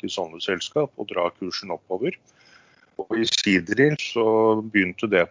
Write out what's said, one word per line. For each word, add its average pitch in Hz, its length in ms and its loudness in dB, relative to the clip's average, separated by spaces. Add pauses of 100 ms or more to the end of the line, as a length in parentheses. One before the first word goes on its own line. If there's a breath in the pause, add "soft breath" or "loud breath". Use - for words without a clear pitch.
i - 20 -6
sånne 85 320 -6
selskap 113 560 -2
og 107 140 -8
drar 87 240 0
kursen 92 400 -8
oppover. 101 400 -4 (840 soft breath)
Og - 200 -10
i 113 80 2
Sidril 104 720 2
så 110 640 2
begynte 104 480 -2
det 87 200 4